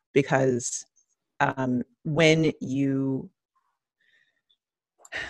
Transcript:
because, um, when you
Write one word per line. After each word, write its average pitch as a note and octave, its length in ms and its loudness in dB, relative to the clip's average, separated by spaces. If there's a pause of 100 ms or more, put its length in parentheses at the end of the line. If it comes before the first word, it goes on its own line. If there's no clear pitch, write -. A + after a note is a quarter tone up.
(120)
because, C3+ 720 0 (560)
um, C3 420 0 (220)
when D#3+ 560 4
you C3+ 680 -4 (2000)